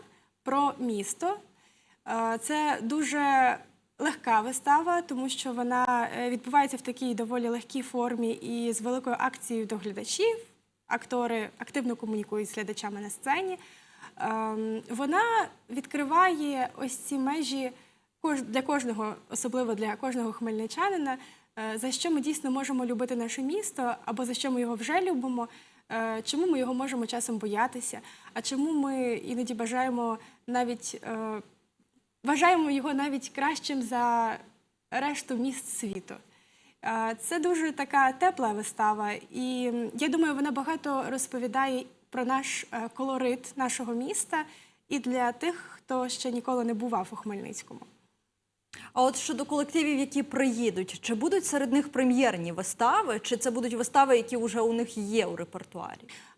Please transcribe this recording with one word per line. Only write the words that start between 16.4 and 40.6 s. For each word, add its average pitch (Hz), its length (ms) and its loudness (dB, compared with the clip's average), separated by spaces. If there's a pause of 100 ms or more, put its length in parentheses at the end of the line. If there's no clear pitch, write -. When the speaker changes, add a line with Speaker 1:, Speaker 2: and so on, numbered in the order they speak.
Speaker 1:
ось 254 200 -4
ці - 220 -4
межі 269 540 0 (520)
кож-, 285 180 0
для 226 200 0
кожного, 240 520 -2 (160)
особливо 233 440 0
для 208 220 -2
кожного 240 360 -2
хмельничанина, 262 840 -2 (400)
е, 220 200 -4
за 254 140 -2
що 339 180 -2
ми 302 100 4
дійсно 294 300 -2
можемо 254 360 0
любити 247 300 -2
наше 233 260 -4
місто, 285 520 -2 (100)
або 220 200 -2
за 240 100 -4
що 269 160 -2
ми 247 100 2
його 240 140 0
вже 262 260 0
любимо, 254 480 -2 (440)
е, 226 300 -2
чому 302 240 0
ми 320 120 4
його 254 160 0
можемо 254 320 -2
часом 240 320 -2
боятися, 220 600 -2 (340)
а 226 80 -6
чому 277 300 0
ми 269 420 2
іноді 247 400 -4
бажаємо 240 640 0 (280)
навіть, 240 580 -2
е, 220 380 -6 (840)
вважаємо 311 460 6
його 277 240 0
навіть 277 340 -2
кращим 277 540 -2
за 233 540 2 (540)
решту 277 460 -2
міст 262 420 -4
світу. 196 360 -6 (720)
Е, 226 360 -2
це 349 180 -2
дуже 320 340 2
така 277 400 4
тепла 269 400 2
вистава, 208 600 0 (180)
і, 254 380 -2
м, 233 260 -2
я 277 140 2
думаю, 311 260 4
вона 285 160 0
багато 277 600 -2